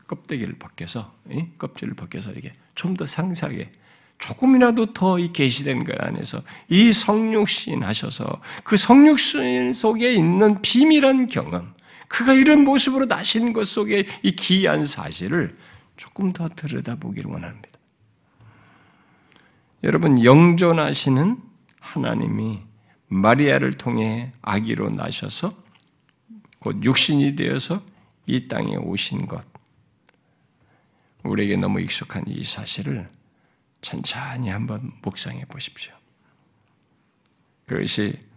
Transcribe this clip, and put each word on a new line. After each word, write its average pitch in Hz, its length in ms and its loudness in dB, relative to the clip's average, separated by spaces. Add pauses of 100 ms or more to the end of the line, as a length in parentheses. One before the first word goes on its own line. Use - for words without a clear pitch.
껍데기를 107 460 -10
벗겨서, - 600 -14 (160)
이 165 180 -8 (100)
껍질을 - 380 -10
벗겨서 - 360 -14
이렇게 - 220 -16 (220)
좀 180 200 -4
더 180 100 -6
상세하게 165 680 -8 (460)
조금이라도 247 720 2
더 180 260 2
이 175 140 -4
계시된 135 500 0
것 - 180 -6
안에서 - 420 -6 (260)
이 214 240 8
성육신 214 920 0
하셔서 - 580 -6 (220)
그 214 140 0
성육신 254 960 6
속에 226 400 0
있는 196 480 4
비밀한 269 640 4
경험, 87 460 -6 (340)
그가 247 240 2
이런 285 320 8
모습으로 269 440 2
나신 226 440 -2
것 214 160 -2
속에 208 380 -2 (180)
이 190 80 2
기이한 175 540 0
사실을 104 720 -6 (400)
조금 - 340 -8
더 170 160 -8
들여다보기를 123 800 -10
원합니다. - 380 -14 (2250)
여러분, 147 400 2
영존하시는 160 1120 4 (460)
하나님이 110 800 -6 (480)
마리아를 131 640 2
통해 117 580 -6 (100)
아기로 107 500 -4
나셔서 107 720 -8 (1000)
곧 104 220 -6
육신이 139 520 2
되어서 139 460 -4 (460)
이 123 200 -4
땅에 110 280 -6
오신 90 500 -6
것, - 180 -10 (1800)
우리에게 101 340 -2
너무 95 240 -2
익숙한 - 460 -8
이 - 160 -10
사실을 107 640 -8 (720)
천천히 127 680 -10
한번 110 420 -8 (100)
묵상해 - 440 -10
보십시오. - 460 -16 (1700)
그것이 101 540 -4 (180)